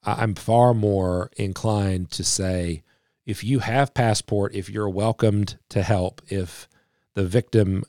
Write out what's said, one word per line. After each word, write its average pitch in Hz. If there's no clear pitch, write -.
I, 110
I'm 107
far 120
more 95
inclined 98
to 98
say, 90
if 101
you 127
have 131
passport, 104
if 95
you're 104
welcomed 104
to 101
help, 92
if 95
the 95
victim 98